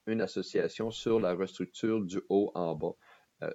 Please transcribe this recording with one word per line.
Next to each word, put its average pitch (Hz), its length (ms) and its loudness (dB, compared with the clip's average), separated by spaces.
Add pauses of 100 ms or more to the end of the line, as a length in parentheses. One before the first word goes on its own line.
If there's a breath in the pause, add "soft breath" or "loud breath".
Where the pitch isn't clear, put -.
une 113 160 0
association 95 680 -2
sur 113 280 2
la 90 140 2
restructure 95 680 -2
du 92 280 -2
haut 101 260 4
en 82 200 0
bas. 80 180 -4 (480 soft breath)
Euh, 78 140 -4